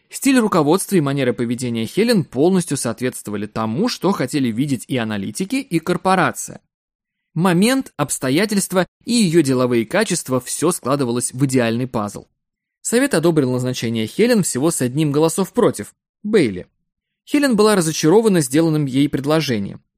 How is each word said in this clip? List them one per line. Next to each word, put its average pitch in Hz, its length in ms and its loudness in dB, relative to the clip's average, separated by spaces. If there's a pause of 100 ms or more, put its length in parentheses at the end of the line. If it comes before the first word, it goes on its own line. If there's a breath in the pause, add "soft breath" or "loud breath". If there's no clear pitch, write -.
(100)
Стиль 262 300 2
руководства 190 560 2
и 170 40 4
манера 139 320 0
поведения 120 540 -4
Хелен 214 380 0
полностью 170 520 0
соответствовали 110 680 -6
тому, 113 420 -4
что 185 240 -2
хотели 139 360 -2
видеть 123 400 -2
и 135 100 -2
аналитики, 110 580 -4
и 208 220 -4
корпорация. 175 840 -2 (720)
Момент, 196 640 2
обстоятельства 180 880 0 (200)
и 233 80 -2
её 175 260 4
деловые 127 460 2
качества — - 580 -2
всё - 260 -2
складывалось 123 600 -2
в 127 140 0
идеальный 123 400 0
пазл. 107 400 -6 (640)
Совет 262 220 0
одобрил 156 400 2
назначение 123 540 -2
Хелен 220 360 2
всего 147 280 0
с - 100 -2
одним 139 320 0
голосов 160 400 0
против – - 420 0 (280)
Бейли. 135 460 0 (580)
Хелен 285 280 2
была 208 220 4
разочарована 175 640 4
сделанным 151 460 2
ей 135 240 2
предложением. 135 720 -2 (160)